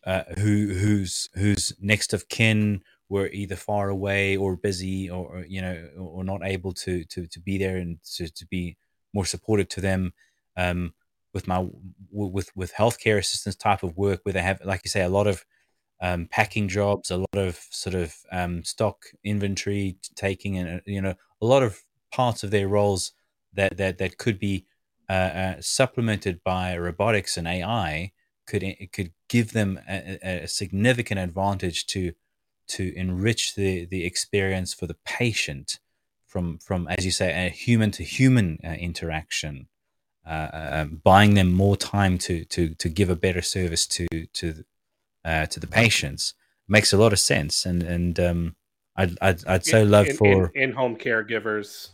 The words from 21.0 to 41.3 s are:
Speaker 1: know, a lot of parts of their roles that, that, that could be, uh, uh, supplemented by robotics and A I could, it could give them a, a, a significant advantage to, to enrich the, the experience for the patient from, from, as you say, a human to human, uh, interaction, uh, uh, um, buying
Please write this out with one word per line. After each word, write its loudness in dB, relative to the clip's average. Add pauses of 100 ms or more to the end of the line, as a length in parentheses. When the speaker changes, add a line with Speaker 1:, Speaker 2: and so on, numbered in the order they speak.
Speaker 1:
know, -2 (260)
a -2
lot 6
of -2 (300)
parts -2
of -6
their 2
roles 2 (400)
that, 0
that, -2
that -4
could -2
be, -2 (440)
uh, 2
uh, 2
supplemented 0
by -2
robotics 0
and -4
A -2
I -2 (360)
could, -2
it -10
could -6 (180)
give 2
them 0
a, -8
a, -6
a -12
significant 0
advantage -2
to, -4 (560)
to -6
enrich -2
the, -2
the -6
experience -2
for -8
the -10
patient -4 (460)
from, -4
from, -4
as -2
you 0
say, 0
a 0
human 2
to -10
human, 4
uh, -8
interaction, -6 (580)
uh, -16
uh, -6
um, -4
buying 10